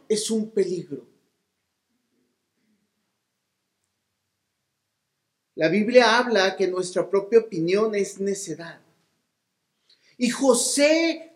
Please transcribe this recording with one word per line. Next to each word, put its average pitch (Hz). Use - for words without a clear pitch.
es 214
un 214
peligro. 175
La 156
Biblia 220
habla 208
que 190
nuestra 180
propia 196
opinión 208
es 196
necedad. 170
Y 240
José 302